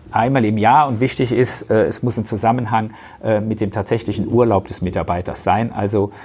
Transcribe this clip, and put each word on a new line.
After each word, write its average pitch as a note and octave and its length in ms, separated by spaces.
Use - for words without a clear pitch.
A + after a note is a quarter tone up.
Einmal A#2+ 320
im A2 140
Jahr A#2+ 280
und A2+ 140
wichtig B2+ 320
ist, B2 400
äh, G#2+ 140
es - 180
muss A#2+ 120
ein A2 80
Zusammenhang, A2 680
äh, G#2+ 200
mit A2 200
dem G#2 120
tatsächlichen G#2 560
Urlaub A2 400
des - 120
Mitarbeiters F2+ 600
sein, G#2 300
also, G2+ 400